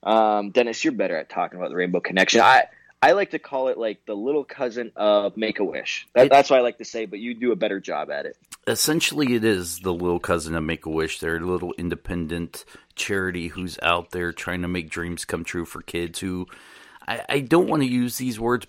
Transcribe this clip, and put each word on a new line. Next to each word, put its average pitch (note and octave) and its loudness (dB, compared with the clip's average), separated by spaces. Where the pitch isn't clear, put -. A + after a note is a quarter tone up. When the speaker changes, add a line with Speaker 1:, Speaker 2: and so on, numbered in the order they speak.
Speaker 1:
Um, G#2+ 2
Dennis, A#2+ 0
you're D#3 2
better G2 -2
at D#2 -6
talking F2 -4
about F2+ -6
the D#2+ -6
Rainbow F2+ 0
Connection. F#2 2
I, A#2+ 8
I D3+ 6
like G3 0
to D#3 -6
call C3 -4
it, B2 -2
like, A2 -6
the A2 -8
little C3 -2
cousin A#2+ -6
of G#2 2
Make-A-Wish. G#2 -4
That, B2+ 10
Speaker 2:
It C#3 2
Speaker 1:
that's C#3 8
what C3+ 8
I - 4
like A#2+ 0
to A2+ -12
say, A2+ -6
but G2 -10
you A#2+ -6
do A#2 0
a - 2
better G2+ -2
job D2+ -6
at C#2+ -6
it. - -12
Speaker 2:
Essentially, C#3+ 0
it A2 2
is F2+ 0
the F#2 -2
little F2 0
cousin E2 -2
of D#2+ -2
Make-A-Wish. D#2+ -4
They're E2 -2
a - -2
little F2 -4
independent E2+ -6
charity F#2 -4
who's F2 -10
out E2+ 0
there F2 -4
trying F2+ -6
to F2 -4
make F2 -4
dreams E2+ -8
come E2+ -6
true F2 -6
for - -16
kids F2 -6
who, F#2 -6
I, - -6
I C#3+ 0
don't E3 4
wanna D3+ 2
use B2 0
these B2 -4
words, A#2+ 0